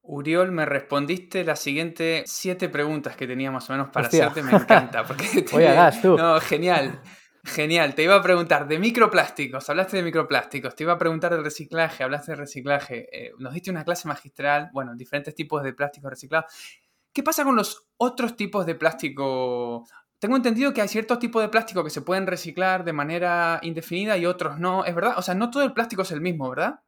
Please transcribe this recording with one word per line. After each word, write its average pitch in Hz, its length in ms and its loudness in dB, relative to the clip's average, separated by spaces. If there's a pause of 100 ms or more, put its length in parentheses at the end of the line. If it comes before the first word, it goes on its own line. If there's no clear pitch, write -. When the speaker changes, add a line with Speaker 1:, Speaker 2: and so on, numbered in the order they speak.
Speaker 1:
Uriol, 160 520 0
me 160 120 0
respondiste 143 800 -2
las 151 140 -2
siguientes 165 720 -4
siete 180 400 -4
preguntas 147 440 -2
que 131 120 -8
tenía 127 240 -4
más 131 180 -8
o 135 60 -6
menos 135 160 -4
para 120 160 0
Speaker 2:
Hostia. 156 220 4
Speaker 1:
hacerte. 147 140 -4
Me 135 140 4
encanta, 127 480 4
porque - 380 0
Speaker 2:
<laughs> - 0 -
Speaker 1:
te - 140 -2
Speaker 2:
Oye, 160 100 8
Gas, 151 340 8
tú. 185 160 6
Speaker 1:
No, 160 240 6
genial. 151 600 0 (440)
Genial. 151 500 0
Te 156 100 2
iba 190 120 8
a 190 60 6
preguntar 170 440 4
de 156 120 -2
microplásticos. 180 920 2
Hablaste 185 300 0
de 180 40 0
microplásticos. 147 720 -2
Te 156 100 -8
iba 170 100 2
a 170 40 -4
preguntar 165 340 0
del 160 120 -2
reciclaje. 160 600 -4
Hablaste 143 280 -6
de 147 40 -8
reciclaje. 139 760 -6
Eh, 120 260 -14
nos 127 140 -12
diste 180 180 -10
una 160 140 -6
clase 170 240 -4
magistral, 143 640 -4
bueno, 131 220 -8
diferentes 143 400 -8
tipos 151 280 -4
de 131 120 -6
plástico 143 340 -8
reciclado. 139 380 -4 (680)
¿Qué 277 100 -2
pasa 311 220 0
con 269 100 4
los - 440 -2
otros 247 360 -2
tipos 196 300 -2
de 165 120 -2
plástico? 131 1080 -2 (340)
Tengo 233 180 0
entendido 254 360 2
que 233 80 -2
hay 202 80 0
ciertos 220 300 -2
tipos 233 240 0
de 214 80 -2
plástico 220 340 0
que 151 60 -6
se 143 120 -8
pueden 185 240 -2
reciclar 180 560 -2
de 165 120 -4
manera 170 680 0
indefinida 170 540 -4
y 170 80 0
otros 165 340 -2
no. 185 280 0
¿Es 175 80 -2
verdad? 202 240 0
O 180 40 -4
sea, 180 120 -2
no 233 160 -2
todo 277 140 0
el 254 100 -2
plástico 226 280 -2
es 180 100 -4
el 151 100 -4
mismo, 160 260 -2
¿verdad? 170 400 -2